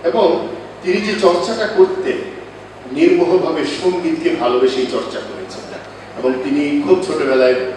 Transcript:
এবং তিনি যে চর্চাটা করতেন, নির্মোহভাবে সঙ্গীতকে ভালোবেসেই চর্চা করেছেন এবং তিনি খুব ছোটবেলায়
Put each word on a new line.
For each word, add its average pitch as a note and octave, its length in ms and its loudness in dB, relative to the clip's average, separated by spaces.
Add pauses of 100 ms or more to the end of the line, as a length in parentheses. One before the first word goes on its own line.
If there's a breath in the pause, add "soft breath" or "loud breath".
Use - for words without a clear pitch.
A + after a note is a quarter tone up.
এবং - 440 2 (360)
তিনি F#3+ 180 0
যে G#3 180 -2
চর্চাটা - 480 2
করতেন, - 500 2 (720)
নির্মোহভাবে E3+ 760 2
সঙ্গীতকে E3+ 720 -2
ভালোবেসেই B2+ 500 2
চর্চা B2 340 -6
করেছেন - 220 -12 (760)
এবং B2+ 160 0
তিনি C#3+ 540 0
খুব F#3 160 4
ছোটবেলায় B2+ 520 2 (220)